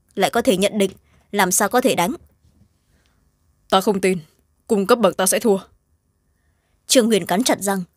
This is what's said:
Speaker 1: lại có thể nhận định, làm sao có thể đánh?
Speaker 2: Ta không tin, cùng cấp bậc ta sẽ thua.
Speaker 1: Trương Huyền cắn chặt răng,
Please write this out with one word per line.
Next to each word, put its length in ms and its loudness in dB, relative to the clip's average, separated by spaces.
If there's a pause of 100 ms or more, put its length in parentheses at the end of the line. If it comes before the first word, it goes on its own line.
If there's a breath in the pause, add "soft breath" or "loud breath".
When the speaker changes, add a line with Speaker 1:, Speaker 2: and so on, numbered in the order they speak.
(140)
Speaker 1:
lại 160 0
có 120 -2
thể 140 2
nhận 220 -2
định, 120 2 (420)
làm 180 2
sao 180 0
có 120 0
thể 140 0
đánh? 200 -2 (1600)
Speaker 2:
Ta 100 4
không 200 -2
tin, 180 -2 (480)
cùng 200 0
cấp 120 2
bậc 180 0
ta 100 -2
sẽ 140 -2
thua. 180 0 (1300)
Speaker 1:
Trương 200 4
Huyền 200 0
cắn 180 0
chặt 160 0
răng, 220 -4 (140)